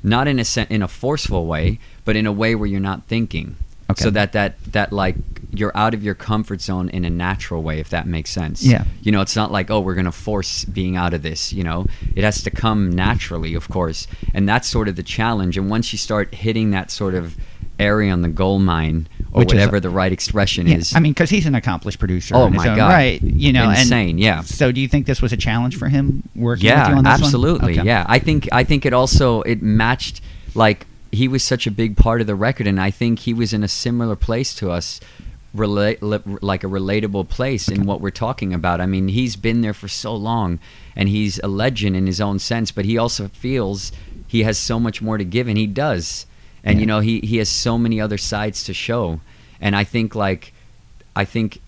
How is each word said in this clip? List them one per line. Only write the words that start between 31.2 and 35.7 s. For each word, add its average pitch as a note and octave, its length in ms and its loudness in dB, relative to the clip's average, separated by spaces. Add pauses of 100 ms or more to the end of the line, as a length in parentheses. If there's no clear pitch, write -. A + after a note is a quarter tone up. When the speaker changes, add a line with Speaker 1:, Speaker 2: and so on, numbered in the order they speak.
Speaker 1:
was C3 160 0
such - 240 -2
a A2+ 40 0
big G#2 260 -2
part A#2 240 6
of G#2+ 60 0
the G#2 80 -2
record, A2 320 0
and G2 120 2
I F#2+ 120 2
think A#2 300 0
he A#2+ 120 -2
was A2+ 220 0
in G#2 100 0
a F#2+ 40 -2 (180)
similar A#2 280 0
place A#2 420 -2
to F2+ 140 -4
us, - 300 -6 (560)
rela-, G#2 460 0